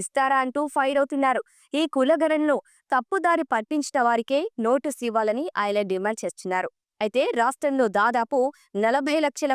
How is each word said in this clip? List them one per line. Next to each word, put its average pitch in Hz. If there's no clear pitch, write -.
ఇస్తారా 269
అంటూ 262
ఫైర్ 285
అవుతున్నారు. 269
ఈ 320
కులగణనను 302
తప్పుదారి 330
పట్టించిన 269
వారికే 233
నోటీసు 262
ఇవ్వాలని 220
ఆయన 208
డిమాండ్ 202
చేస్తున్నారు. 185
అయితే 233
రాష్ట్రంలో 262
దాదాపు 233
నలభై 277
లక్షల 285